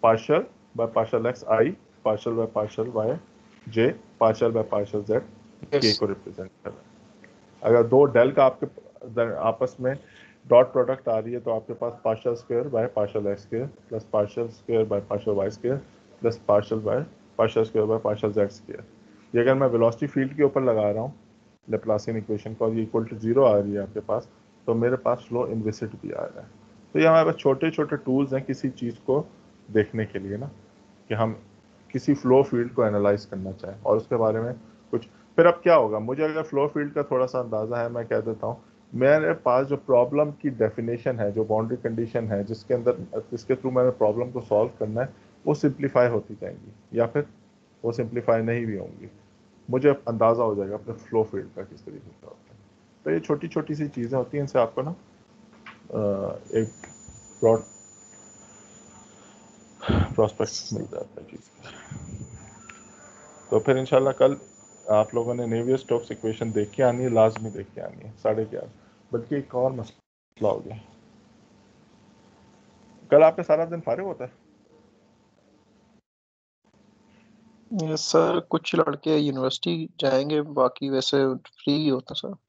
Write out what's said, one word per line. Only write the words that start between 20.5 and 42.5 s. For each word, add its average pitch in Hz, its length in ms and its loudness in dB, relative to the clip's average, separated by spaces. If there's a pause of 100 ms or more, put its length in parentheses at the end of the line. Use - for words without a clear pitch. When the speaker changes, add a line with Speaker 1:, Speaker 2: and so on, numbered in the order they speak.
Speaker 1:
लगा 110 280 2
रहा 107 120 -2
हूँ 139 120 -8 (560)
Laplacian 110 460 -2
equation 110 380 -6
को, 113 100 -2
और 113 80 0
ये 113 140 -2
equal 113 260 -4
to 107 120 -12
zero 123 220 4
आ 107 120 6
रही 101 140 -2
है 101 100 -4
आपके 104 180 -8
पास, 110 280 -6 (380)
तो 117 80 0
मेरे 120 220 0
पास 123 320 -2
फ्लो 120 180 -2
इनविसिड 107 440 -6
भी - 220 -12
आ - 120 -8
रहा - 160 -14
है। - 80 -20 (440)
तो 147 60 2
ये 160 80 6
हमारे 160 180 8
पास 160 100 2
छोटे-छोटे 147 640 0
tools 135 360 0
हैं 131 120 -2
किसी 131 260 -4
चीज़ 120 240 -8
को 139 320 -2 (440)
देखने 107 360 2
के - 120 -8
लिए 98 180 -8
ना, 139 140 -10 (580)
कि 113 60 -4
हम 110 280 -2 (500)
किसी 135 220 2
flow 135 280 6
field 120 300 0
को 120 120 2
analyze 104 400 2
करना 95 280 -10
चाहें 98 300 -14
और 107 140 2
उसके - 200 -2
बारे 110 240 0
में 120 140 -6 (360)
कुछ। - 180 -4 (280)
फिर 170 100 8
अब 170 160 4
क्या 175 120 8
होगा, 107 240 4
मुझे 127 240 -4
अगर 156 200 -2
फ्लो 143 260 0
field 147 240 -4
का 147 100 -2
थोड़ा 131 240 0
सा 127 140 -4
अंदाज़ा 113 400 -4
है, 117 80 -2
मैं 117 180 -6
कह 110 140 0
देता 110 260 -6
हूँ, 120 180 -8 (300)
मेरे 151 380 4
पास 135 340 2
जो 139 100 -2
problem 135 540 2
की 147 200 -6
definition 117 680 -2
है, 104 140 -2
जो 110 120 0
boundary 113 320 -2
condition 113 520 -4
है, 101 160 -2
जिसके 110 300 -4